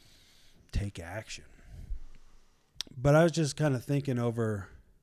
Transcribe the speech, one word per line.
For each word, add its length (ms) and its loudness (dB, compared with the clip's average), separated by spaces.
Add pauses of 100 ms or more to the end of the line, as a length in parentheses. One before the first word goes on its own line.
(720)
take 260 -4
action. 460 -12 (1500)
But 180 4
I 80 8
was 100 6
just 220 0
kinda 240 2
thinking 400 -2
over, 500 -2 (340)